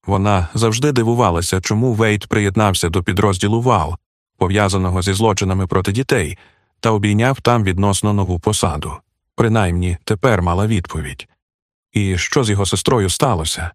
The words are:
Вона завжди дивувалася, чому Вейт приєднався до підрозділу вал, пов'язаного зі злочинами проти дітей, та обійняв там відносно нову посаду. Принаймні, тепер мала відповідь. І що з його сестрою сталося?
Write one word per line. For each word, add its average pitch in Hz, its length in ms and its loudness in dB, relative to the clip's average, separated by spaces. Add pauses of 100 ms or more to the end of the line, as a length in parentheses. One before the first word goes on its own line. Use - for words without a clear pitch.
Вона 98 480 0
завжди 113 380 0
дивувалася, 110 680 0
чому 113 320 0
Вейт 107 340 0
приєднався 101 640 0
до 87 140 -2
підрозділу 101 600 0
вал, 87 340 0 (420)
пов'язаного 92 640 0
зі 98 100 -2
злочинами 95 540 0
проти 95 260 -2
дітей, 101 460 -2 (420)
та 113 100 2
обійняв 107 500 2
там 117 240 2
відносно 98 480 0
нову 92 260 0
посаду. 78 540 -2 (440)
Принаймні, 90 680 0
тепер 107 380 0
мала 87 240 0
відповідь. 82 600 -6 (680)
І 95 240 0
що - 260 0
з 104 60 0
його 98 160 0
сестрою 104 440 0
сталося? 87 640 -2